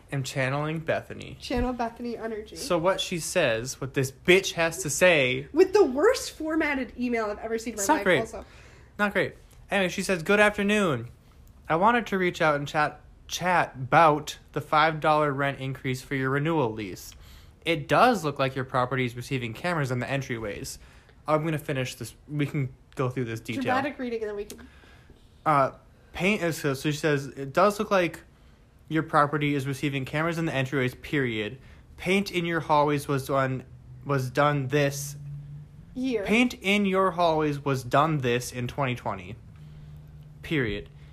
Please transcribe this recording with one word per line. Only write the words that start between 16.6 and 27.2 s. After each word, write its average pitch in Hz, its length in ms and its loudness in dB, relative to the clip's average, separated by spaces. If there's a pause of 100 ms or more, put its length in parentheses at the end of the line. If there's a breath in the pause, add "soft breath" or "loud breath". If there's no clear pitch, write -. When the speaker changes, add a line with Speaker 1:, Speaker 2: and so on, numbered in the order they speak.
Speaker 1:
lease. 107 440 -10 (500 soft breath)
It 156 220 -2
does 185 360 6
look 143 140 -2
like 135 180 0
your 135 80 -2
property 127 420 0
is 120 100 -6
receiving 123 380 -6
cameras 156 360 -2
in 123 80 -2
the 123 80 -4
entryways." 120 720 -6 (500 soft breath)
I'm 156 160 2
gonna 160 140 0
finish 131 380 -4
this. - 180 -12 (160)
We 147 160 -2
can 135 240 -2 (260)
go 131 140 -2
through 127 160 -4
this 113 140 -6
detail. 254 240 -6
Speaker 2:
Dramatic 262 340 0
reading, 233 240 -6
and 208 80 -4
then 208 60 -8
we 208 100 -8
can - 140 -16 (880 loud breath)
Speaker 1:
Uh, 139 240 4 (420)
paint 196 300 0
is, 165 160 0
so, 139 160 0
so 151 160 -2
she 147 60 -2
says, 147 320 2